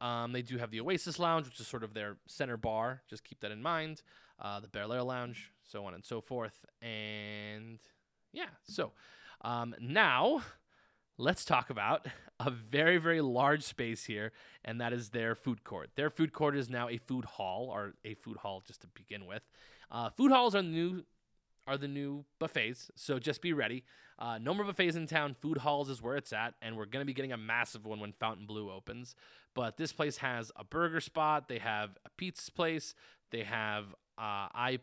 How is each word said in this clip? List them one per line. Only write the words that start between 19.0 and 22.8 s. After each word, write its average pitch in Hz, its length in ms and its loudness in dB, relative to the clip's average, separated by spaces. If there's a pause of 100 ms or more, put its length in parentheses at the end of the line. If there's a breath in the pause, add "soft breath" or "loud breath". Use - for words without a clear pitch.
with. 101 160 -8 (480 loud breath)
Uh, 117 180 -2
food 262 220 6
halls 247 240 8
are 202 80 6
new, 175 420 0 (640)
are 135 100 0
the 139 120 -4
new 143 360 -4 (140)
buffets, 127 560 -2